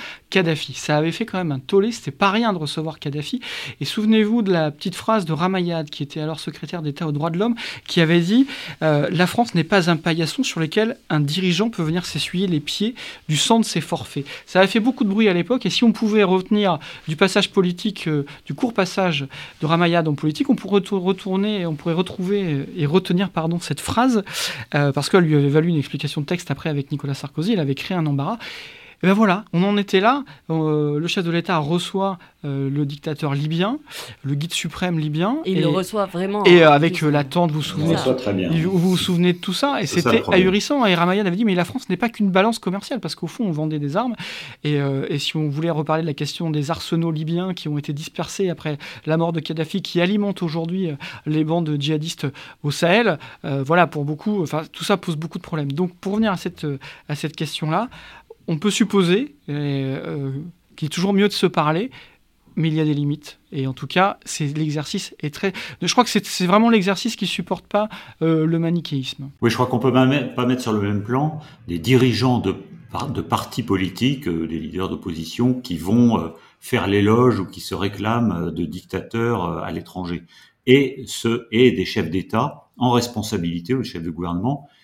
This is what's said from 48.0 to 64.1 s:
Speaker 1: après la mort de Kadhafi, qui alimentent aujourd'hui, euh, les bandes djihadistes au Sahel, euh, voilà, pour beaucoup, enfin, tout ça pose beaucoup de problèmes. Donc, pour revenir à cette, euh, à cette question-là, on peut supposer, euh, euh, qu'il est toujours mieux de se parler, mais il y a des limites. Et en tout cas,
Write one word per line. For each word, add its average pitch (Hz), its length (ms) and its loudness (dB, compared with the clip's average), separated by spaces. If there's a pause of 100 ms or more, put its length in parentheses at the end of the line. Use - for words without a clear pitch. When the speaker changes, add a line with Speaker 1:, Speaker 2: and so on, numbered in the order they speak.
Speaker 1:
après 151 300 -4 (260)
la 160 140 0
mort 165 160 0
de 165 60 -4
Kadhafi, 160 420 -4
qui - 180 -2
alimentent 202 420 0
aujourd'hui, 170 460 -2
euh, 147 60 -4 (320)
les 156 180 2
bandes 156 340 0
djihadistes 151 500 -2 (340)
au 143 80 -2
Sahel, 170 480 2 (260)
euh, 139 180 -2
voilà, 165 240 4
pour 143 200 -4
beaucoup, 190 360 -2
enfin, 151 200 -4 (100)
tout - 120 -12
ça 202 120 2
pose 185 200 -4
beaucoup 165 200 -8
de - 80 -12
problèmes. 143 280 -4
Donc, 175 220 -2
pour - 180 -6
revenir 214 200 2
à 175 60 -2
cette, 180 260 -8
euh, 143 140 -4 (320)
à 147 60 -2
cette 151 200 -6
question-là, 165 540 -2 (560)
on 165 120 -2
peut 208 120 0
supposer, 202 640 2 (120)
euh, 139 560 -2
euh, 143 260 -6 (460)
qu'il - 80 -6
est 147 60 -2
toujours 196 240 0
mieux 202 140 6
de 202 40 -8
se - 140 0
parler, 160 440 0 (680)
mais 160 120 0
il 156 60 0
y 160 60 2
a 156 40 2
des 151 80 2
limites. 143 460 -4 (140)
Et 139 140 -4
en 135 60 -4
tout 135 140 -12
cas, 190 400 0